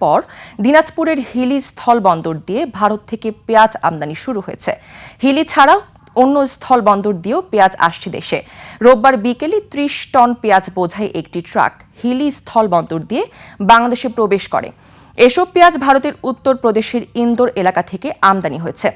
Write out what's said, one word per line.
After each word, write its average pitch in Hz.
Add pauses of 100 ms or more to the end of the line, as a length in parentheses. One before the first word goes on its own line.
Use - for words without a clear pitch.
পর 165 (460)
দিনাজপুরের 311 (120)
হিলি 254
স্থল -
বন্দর 165 (120)
দিয়ে 214 (160)
ভারত 208 (100)
থেকে 226 (180)
পেঁয়াজ 220 (100)
আমদানি 156
শুরু 226
হয়েছে। - (500)
হিলি 277
ছাড়াও 311 (420)
অন্য 269 (180)
স্থল -
বন্দর 202 (100)
দিয়েও 247 (100)
পেঁয়াজ 190
আসছে 165
দেশে। - (460)
রোববার 254
বিকেলে 247 (120)
ত্রিশ 285 (180)
টন 240 (120)
পেঁয়াজ 196 (120)
বোঝাই 185 (120)
একটি 170 (100)
ট্রাক 175 (300)
হিলি 254 (100)
স্থল -
বন্দর 165 (100)
দিয়ে 294 (460)
বাংলাদেশে 233
প্রবেশ 196 (100)
করে। - (580)
এসব 349
পেঁয়াজ 349 (120)
ভারতের 277 (160)
উত্তরপ্রদেশের 240 (120)
ইন্দোর 240
এলাকা 185
থেকে 190 (220)
আমদানি 170
হয়েছে। -